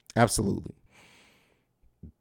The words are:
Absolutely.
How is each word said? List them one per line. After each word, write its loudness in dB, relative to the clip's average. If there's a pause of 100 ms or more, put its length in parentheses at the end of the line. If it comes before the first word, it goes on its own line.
(140)
Absolutely. 0 (1400)